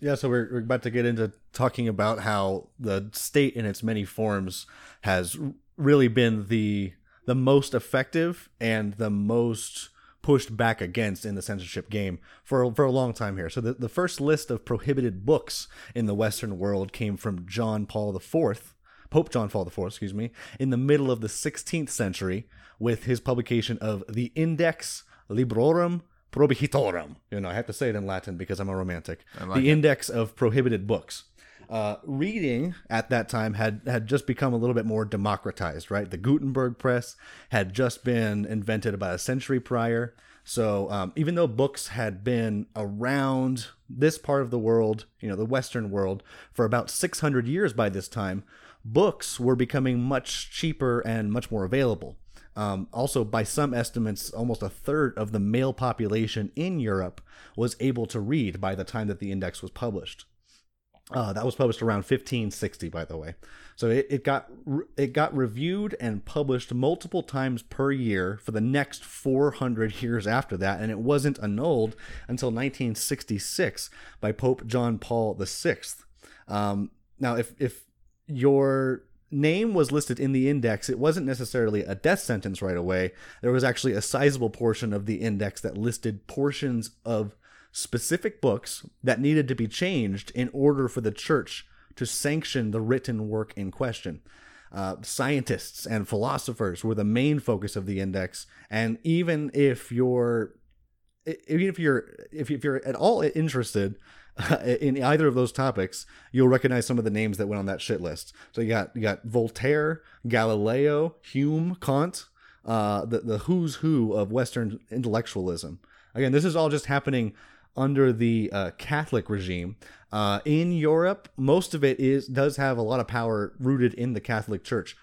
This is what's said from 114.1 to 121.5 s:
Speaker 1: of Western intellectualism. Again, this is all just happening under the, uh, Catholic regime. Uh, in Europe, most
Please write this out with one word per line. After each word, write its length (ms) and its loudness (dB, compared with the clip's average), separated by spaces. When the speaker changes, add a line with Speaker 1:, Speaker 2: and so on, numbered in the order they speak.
Speaker 1:
of 180 2
Western 480 -2
intellectualism. 880 -2
Again, 160 0
this 140 4
is 100 0
all 140 4
just 160 -2
happening 480 0
under 380 4
the, 400 2
uh, 240 -2
Catholic 520 -2
regime. 460 -4
Uh, 340 0
in 260 2
Europe, 680 2
most 360 4